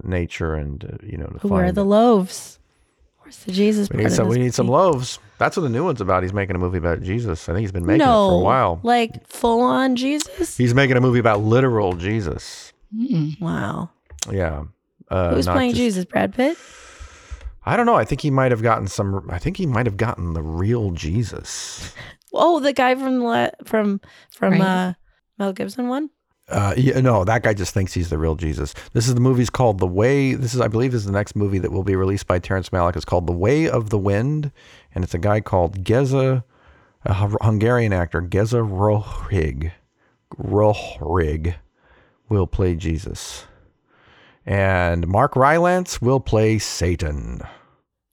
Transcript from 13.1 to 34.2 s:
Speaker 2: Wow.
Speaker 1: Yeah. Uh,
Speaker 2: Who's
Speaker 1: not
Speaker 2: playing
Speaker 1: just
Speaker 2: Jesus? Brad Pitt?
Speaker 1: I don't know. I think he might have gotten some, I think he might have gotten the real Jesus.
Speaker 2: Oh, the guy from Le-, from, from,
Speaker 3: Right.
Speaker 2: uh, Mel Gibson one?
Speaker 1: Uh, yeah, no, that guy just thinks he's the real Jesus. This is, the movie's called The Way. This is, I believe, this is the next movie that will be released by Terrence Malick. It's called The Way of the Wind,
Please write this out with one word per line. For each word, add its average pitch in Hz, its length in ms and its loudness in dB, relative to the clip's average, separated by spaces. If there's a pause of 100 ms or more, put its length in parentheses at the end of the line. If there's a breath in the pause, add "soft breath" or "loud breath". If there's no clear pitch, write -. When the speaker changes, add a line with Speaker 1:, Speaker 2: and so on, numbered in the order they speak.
Speaker 2:
Wow. 170 480 -6 (400)
Speaker 1:
Yeah. 80 360 -4 (440)
Uh, 90 240 0
Speaker 2:
Who's 90 140 0
Speaker 1:
not 90 80 0
Speaker 2:
playing 247 160 0
Speaker 1:
just 233 80 -2
Speaker 2:
Jesus? 196 260 -2
Brad 196 300 -4
Pitt? 285 200 0 (1120 loud breath)
Speaker 1:
I 131 100 0
don't 233 120 2
know. 233 80 4
I 123 100 4
think 143 160 -4
he 151 80 -2
might 131 220 2
have 113 100 0
gotten 110 260 2
some, 98 440 -4
I 87 80 -4
think 175 180 -4
he 190 80 -2
might 123 220 0
have 101 100 -2
gotten 92 360 -2
the 80 100 -4
real 95 480 -2
Jesus. - 1040 -6 (360 loud breath)
Speaker 2:
Oh, 330 280 4
the 277 140 2
guy 254 200 2
from 262 300 0
Le-, 240 280 0 (140)
from, 208 360 0 (280 loud breath)
from, 196 240 0
Speaker 3:
Right. 190 80 4
Speaker 2:
uh, 185 320 2 (440)
Mel 196 160 -2
Gibson 202 340 -6
one? 277 220 -4 (400)
Speaker 1:
Uh, 101 260 0
yeah, 131 240 4
no, 120 240 4
that 110 200 2
guy 110 100 2
just 101 200 -4
thinks 95 200 -2
he's 85 160 -2
the 82 80 -2
real 80 180 0
Jesus. 76 380 -4 (180 loud breath)
This 117 160 0
is, 131 80 2
the 120 60 2
movie's 123 280 4
called 113 300 2
The 92 80 2
Way. 127 460 2
This 123 200 -2
is, 127 60 0
I 117 80 2
believe, 113 240 0
this 120 80 -2
is 104 60 -4
the 98 80 -2
next 101 200 -2
movie 101 260 0
that 90 120 -2
will 95 140 -2
be 98 100 2
released 95 320 0
by 90 120 0
Terrence 95 320 -4
Malick. 87 260 0
It's 80 80 -6
called 87 200 0
The 82 60 0
Way 127 380 2
of 113 200 -2
the 110 80 0
Wind, 123 540 0 (420 loud breath)